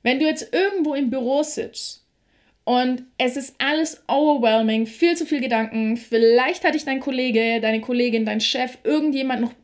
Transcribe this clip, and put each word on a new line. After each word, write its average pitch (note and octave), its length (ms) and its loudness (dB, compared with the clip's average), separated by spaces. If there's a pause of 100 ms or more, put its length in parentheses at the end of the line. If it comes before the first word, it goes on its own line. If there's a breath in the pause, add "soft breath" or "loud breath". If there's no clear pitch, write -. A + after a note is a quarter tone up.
Wenn B3 160 0
du D#4 80 2
jetzt D#4 260 -2
irgendwo F4+ 420 0
im C4+ 160 -2
Büro C4 320 0
sitzt - 640 -8 (600)
und B3+ 380 0 (160)
es B3 180 0
ist C4+ 220 -8
alles D4+ 480 -2
overwhelming, A3+ 800 2
viel E4+ 300 2
zu E4+ 100 -4
viel D4 140 -2
Gedanken, A3 560 -2
vielleicht A#3 680 2
hat D#4+ 100 2
dich D4+ 100 -2
dein C4+ 160 -4
Kollege, A#3 600 0
deine A3 200 0
Kollegin, A#3+ 440 0
dein G#3+ 160 -2
Chef, B3+ 440 -4
irgendjemand C4+ 560 0
noch A#3+ 120 -2 (120)